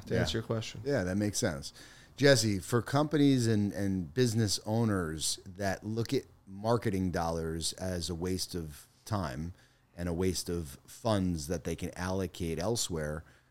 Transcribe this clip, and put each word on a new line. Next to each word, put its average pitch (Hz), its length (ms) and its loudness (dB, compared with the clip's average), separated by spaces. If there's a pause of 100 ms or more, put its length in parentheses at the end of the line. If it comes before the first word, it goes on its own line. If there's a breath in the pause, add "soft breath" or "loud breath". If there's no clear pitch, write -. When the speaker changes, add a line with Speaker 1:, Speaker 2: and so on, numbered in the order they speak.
Speaker 1:
to 104 60 -2
Speaker 2:
Yeah. 90 80 2
Speaker 1:
answer 87 160 0
your 113 60 -2
question. 110 420 -4
Speaker 2:
Yeah, 135 180 2
that 92 140 0
makes 104 220 0
sense. 76 340 -2 (440 loud breath)
Jesse, 110 420 6
for 117 220 0
companies 139 640 4
and, 104 260 4
and 95 400 -2
business 117 520 2
owners 98 760 0 (180)
that 98 280 -2
look 113 280 -2
at 127 100 2 (240)
marketing 98 640 0
dollars 82 640 -2
as 90 360 -4
a 87 60 -2
waste 90 400 -2
of 78 320 -8 (180)
time 82 480 -4 (440 soft breath)
and 87 120 -4
a 85 40 -2
waste 92 360 0
of 85 360 -4
funds 92 640 0
that 85 160 -4
they 85 120 -2
can 85 220 -6
allocate 90 640 -2
elsewhere, 80 640 -2 (280 soft breath)